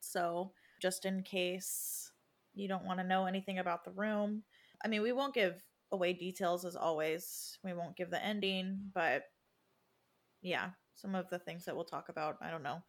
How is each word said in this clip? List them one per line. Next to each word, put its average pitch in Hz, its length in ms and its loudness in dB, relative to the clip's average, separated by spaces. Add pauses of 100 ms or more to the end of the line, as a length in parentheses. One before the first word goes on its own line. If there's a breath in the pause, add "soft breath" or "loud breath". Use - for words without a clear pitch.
so 175 540 0 (260)
just 185 240 0
in 190 180 0
case - 880 -2 (440)
you 196 140 -4
don't 185 180 -2
wanna 185 180 0
know 190 220 4
anything 190 320 0
about 180 260 0
the 180 80 -10
room. 208 520 0 (380)
I 214 60 0
mean, 214 140 4
we 233 100 4
won't 269 220 2
give 185 280 4 (300)
away 180 220 4
details 175 500 0
as 170 100 -6
always. 160 880 0
We 185 120 -4
won't 170 240 -6
give 175 120 -4
the 175 140 0
ending, 196 680 0
but 160 360 2 (1120)
yeah, 175 300 0 (240)
some 196 200 -6
of 185 140 -2
the 180 100 -2
things 170 280 -10
that 165 100 -4
we'll 170 80 -2
talk - 240 -8
about, 156 320 -4
I 160 100 -6
don't 165 120 -6
know. 139 260 -4